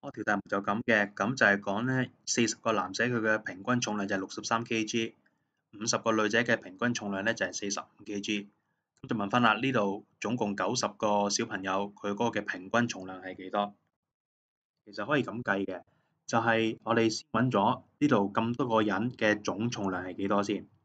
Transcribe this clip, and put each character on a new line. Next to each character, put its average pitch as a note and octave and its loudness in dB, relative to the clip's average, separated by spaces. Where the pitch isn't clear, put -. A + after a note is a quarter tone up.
我 C#3 -12
條 A2+ -10
題 G#2+ 2
目 G2 -2
就 G2 0
噉 G#2 -2
嘅， G#2 4
噉 A2 0
就 B2+ 4
係 G2+ 4
講 G2+ -2
呢， B2+ 0
四 A#2 2
十 G#2+ -2
個 A#2 -2
男 F#2+ -2
仔 A#2 0
佢 B2 0
嘅 G#2+ 2
平 F#2+ -10
均 B2 2
重 A2 -2
量 G2+ -2
就 G2+ 0
係 - 0
六 F#2+ -6
十 - -10
三 A2+ 0
K A2 -2
G， A2+ -4
五 G#2 -8
十 A#2 0
個 A2+ 0
女 A2 4
仔 A2+ 2
嘅 A#2+ 2
平 - -10
均 A#2+ 0
重 G#2 -6
量 G2 -2
呢 A2+ 0
就 G2+ -2
係 F2 -6
四 G2+ -6
十 F#2 -6
五 - -18
K G2+ -6
G。 G2+ -4
噉 - -16
就 B2 -2
問 G2+ -2
返 B2 4
啦， A2 6
呢 C3 -2
度 G#2 0
總 A2 -2
共 G#2 -2
九 G#2 0
十 A#2+ -2
個 G#2 0
小 A2+ -2
朋 G2 -8
友， G2 -2
佢 - -6
嗰 A2 0
個 G#2+ -4
嘅 G2+ -8
平 F#2 -8
均 A#2+ 2
重 F#2 -8
量 F#2 -12
係 F#2 -10
幾 F#2 -12
多？ G2+ -2
其 G#2+ -20
實 G2+ -8
可 C#3+ 2
以 B2+ 2
噉 A2+ -6
計 G2+ 0
嘅， F2+ -10
就 A#2+ 2
係 A2+ 2
我 A2+ 2
哋 A2+ 6
先 - -6
搵 B2 2
咗 A2 4
呢 D3 4
度 G2+ 4
咁 A2+ 0
多 C3+ -2
個 A2 4
人 G#2+ 0
嘅 G#2+ 2
總 G#2 -2
重 G#2+ -2
量 F2+ -4
係 F2+ -10
幾 G2 -4
多 G2+ 2
先。 G2+ -4